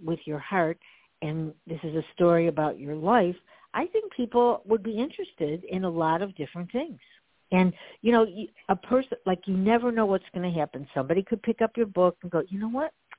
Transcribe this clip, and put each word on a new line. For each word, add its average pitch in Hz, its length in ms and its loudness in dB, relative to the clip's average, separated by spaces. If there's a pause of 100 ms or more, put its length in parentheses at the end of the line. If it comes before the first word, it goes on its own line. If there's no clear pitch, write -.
with 165 200 -2
your 147 160 -6
heart, 170 380 0 (440)
and 156 320 -6 (140)
this 165 160 -8
is 156 100 -6
a 160 100 -2 (100)
story 170 340 4
about 151 320 -2
your 143 160 -8
life, 180 400 2 (360)
I 285 140 -4
think 427 260 -4
people 240 540 0
would 214 160 2
be 214 160 -6
interested 185 640 -6
in 185 200 -4
a 180 60 -2
lot 165 320 0
of 196 120 -8
different 175 380 -10
things. 254 260 -6 (540)
And, 185 200 6 (300)
you 226 100 4
know, 226 100 8
y-, 208 240 -2 (220)
a 196 80 2
person, 262 500 -2
like, 185 200 0
you 190 100 0
never 233 360 2
know 226 140 2
what's 190 260 0
gonna 180 200 -4
happen. 147 420 -4
Somebody 143 280 0
could 208 200 -4
pick - 180 -2
up 220 160 0
your 233 100 0
book 180 360 2
and 180 80 -10
go, 165 180 0
"You 190 120 -8
know 220 80 -4
what? 277 240 -4 (260)